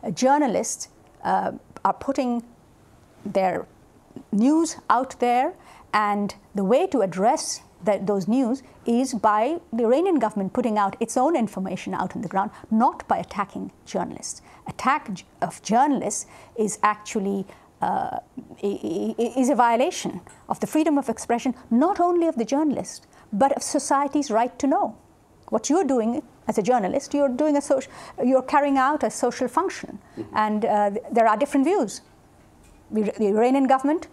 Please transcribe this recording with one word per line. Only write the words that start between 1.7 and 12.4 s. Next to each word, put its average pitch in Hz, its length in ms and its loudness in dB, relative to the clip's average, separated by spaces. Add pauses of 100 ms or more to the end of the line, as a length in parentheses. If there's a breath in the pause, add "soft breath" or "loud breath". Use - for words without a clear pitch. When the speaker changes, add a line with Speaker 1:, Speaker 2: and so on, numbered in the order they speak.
Speaker 1:
are 196 100 2
putting 247 500 -2 (800)
their 190 400 0 (680)
news 294 460 2 (100)
out 254 320 -2
there, 247 360 2 (400 loud breath)
and 208 400 0 (180)
the 202 100 -2
way 254 220 4
to 277 160 0
address 196 600 -2 (220)
that, 196 220 0
those 196 220 0
news 254 340 0 (240 loud breath)
is 247 300 0
by 220 440 2 (140)
the 226 120 0
Iranian 311 340 4
government 208 340 -2
putting 214 240 0
out 196 220 0
its 226 180 -4
own 302 180 2
information 190 600 -4
out - 200 -4
on - 60 -8
the 196 60 -8
ground, 196 240 -2 (180 loud breath)